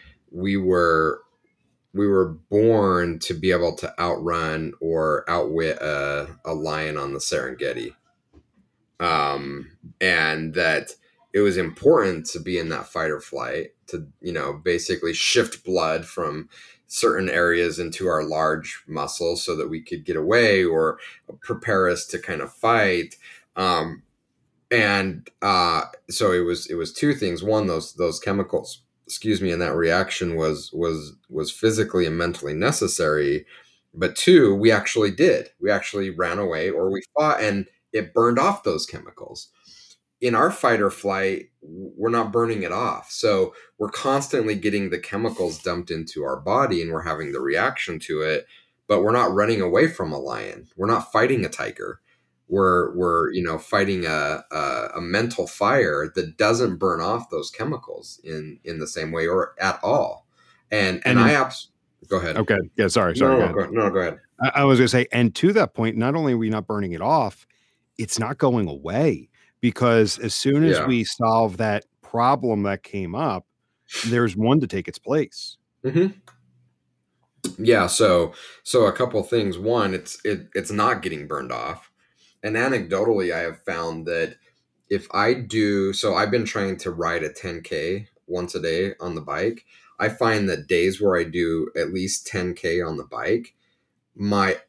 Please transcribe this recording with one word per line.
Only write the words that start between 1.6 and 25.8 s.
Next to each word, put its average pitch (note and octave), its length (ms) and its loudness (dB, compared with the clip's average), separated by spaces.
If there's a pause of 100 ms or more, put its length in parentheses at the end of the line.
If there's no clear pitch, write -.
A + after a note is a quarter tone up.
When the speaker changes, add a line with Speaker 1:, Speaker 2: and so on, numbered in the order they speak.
Speaker 1:
we G2+ 140 0
were F#2 320 2 (100)
born G2 720 4
to F2 160 -6
be F2 180 2
able F2 240 2
to - 240 -8
outrun D#2+ 800 -2
or D#2+ 480 0
outwit E2 500 0
a, C#2+ 680 -4
a D#2+ 80 -4
lion D#2 420 -4
on C#2 160 -6
the C#2 60 -8
Serengeti. B1+ 760 -6 (1040)
Um, C#2+ 720 -2 (280)
and D#2+ 540 0
that D#2+ 380 0 (420)
it G2 60 4
was G2 180 4
important F#2 680 2
to - 140 -8
be F2+ 160 -4
in E2 140 -4
that - 160 -6
fight D#2+ 240 -4
or D2 100 -6
flight, C2+ 500 -8 (180)
to, D#2 180 -10 (140)
you F2 120 -6
know, C#2+ 220 -4
basically E2+ 580 -2
shift - 520 0
blood D#2+ 420 0
from D#2 420 -8 (380)
certain F#2+ 420 0
areas E2+ 500 2
into E2+ 280 -6
our D#2+ 160 0
large D#2 640 -2
muscles D#2+ 560 -4
so E2+ 140 -4
that D2 120 -4
we D#2+ 140 -8
could D#2+ 220 -10
get E2+ 120 -4
away G2 480 4
or D#2+ 340 2 (420)
prepare G2 480 0
us - 180 -2
to F2+ 120 -8
kind D#2 220 -8
of C2+ 120 -10
fight. G2+ 640 0 (400)
Um, E2+ 460 -2 (680)
and, G2+ 580 0 (140)
uh, F2+ 400 2 (260)